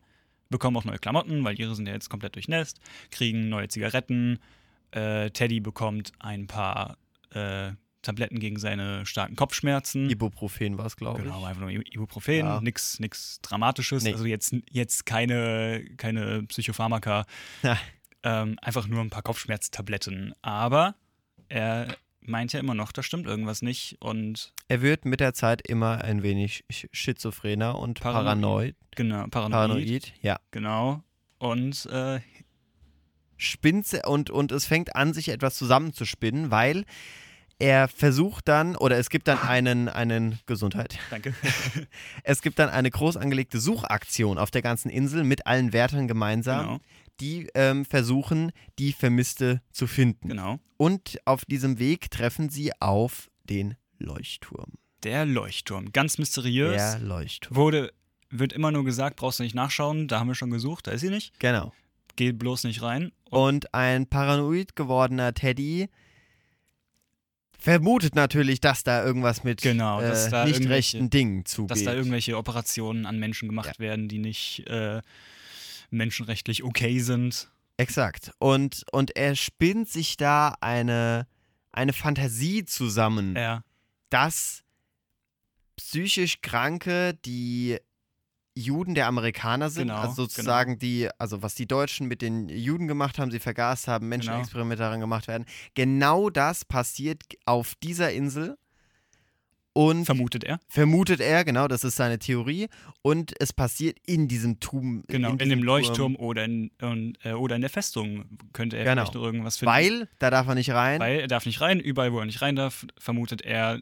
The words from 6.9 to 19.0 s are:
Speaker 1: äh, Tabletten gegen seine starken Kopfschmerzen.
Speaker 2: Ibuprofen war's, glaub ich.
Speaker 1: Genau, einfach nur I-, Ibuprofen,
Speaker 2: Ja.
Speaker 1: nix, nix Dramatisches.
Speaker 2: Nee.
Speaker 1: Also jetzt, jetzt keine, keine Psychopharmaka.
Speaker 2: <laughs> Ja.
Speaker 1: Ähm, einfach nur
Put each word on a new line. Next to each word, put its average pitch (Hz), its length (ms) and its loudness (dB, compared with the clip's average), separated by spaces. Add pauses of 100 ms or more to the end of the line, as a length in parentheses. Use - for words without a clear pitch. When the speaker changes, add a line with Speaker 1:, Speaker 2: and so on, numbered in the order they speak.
Speaker 1:
äh, 98 420 -6 (300)
Tabletten 113 380 -4
gegen 107 180 -4
seine 101 480 -4
starken 104 300 -4
Kopfschmerzen. 139 720 0
Speaker 2:
Ibuprofen 104 680 -4
war's, 107 180 -8
glaub 117 220 -6
ich. 95 80 -6
Speaker 1:
Genau, 95 180 -8
einfach 92 180 -6
nur 95 80 -6
I-, 101 220 -6
Ibuprofen, 110 540 -2
Speaker 2:
Ja. 107 160 -2
Speaker 1:
nix, - 400 -4
nix - 400 -10
Dramatisches. 120 640 0
Speaker 2:
Nee. 110 100 2
Speaker 1:
Also 113 120 -2
jetzt, 113 300 -2 (160)
jetzt 123 340 -2
keine, 113 800 0 (140)
keine 107 460 -2
Psychopharmaka. 110 840 -2 (180)
Speaker 2:
<laughs> - 200 -16
Ja. 120 140 4 (460)
Speaker 1:
Ähm, 110 380 -2
einfach 117 260 -4
nur 113 140 0